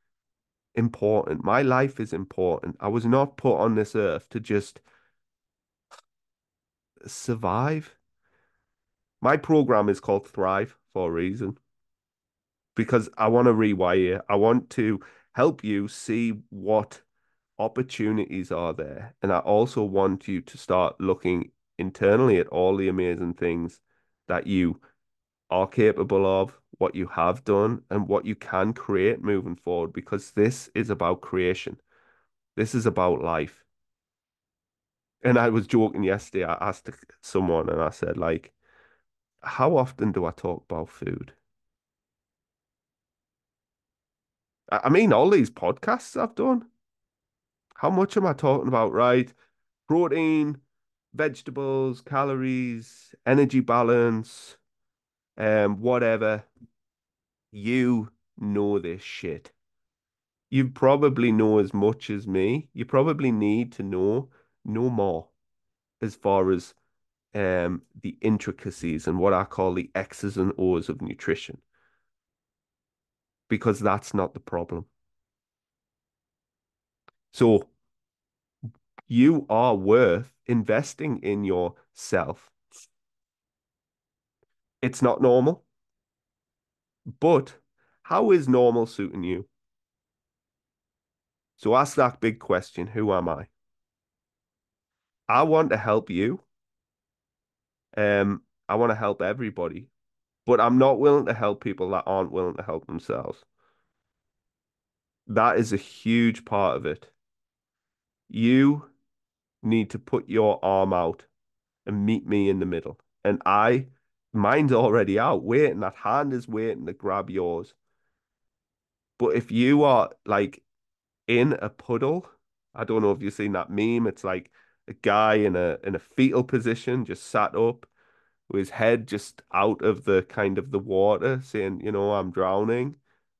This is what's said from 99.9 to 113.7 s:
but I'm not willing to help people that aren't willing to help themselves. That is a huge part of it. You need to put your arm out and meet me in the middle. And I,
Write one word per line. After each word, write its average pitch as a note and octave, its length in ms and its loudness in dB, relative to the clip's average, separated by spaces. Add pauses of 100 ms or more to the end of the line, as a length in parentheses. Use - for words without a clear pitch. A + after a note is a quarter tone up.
but A#2+ 160 4
I'm A#2+ 160 4
not C3 220 6
willing C#3+ 280 4
to A2+ 60 -2
help G#2+ 300 -4
people F#2 280 -6
that F#2 160 -4
aren't F#2+ 260 -2
willing F2+ 240 -4
to - 60 -10
help - 240 -8
themselves. - 560 -8 (1800)
That A2 320 2
is A2+ 140 0
a F#2+ 60 0
huge A#2 680 -2
part G2 320 0
of A#1+ 80 -8
it. - 260 -8 (1160)
You C3 640 2 (720)
need A2 280 0
to - 80 -10
put - 300 -4
your G#2 340 2
arm F#2+ 300 2
out F2 320 -2 (640)
and G2+ 180 -4
meet A2 220 0
me G2+ 240 0
in F#2+ 80 0
the F2+ 80 -4
middle. E2+ 340 -8 (240)
And G2+ 220 0
I, A2+ 400 2 (480)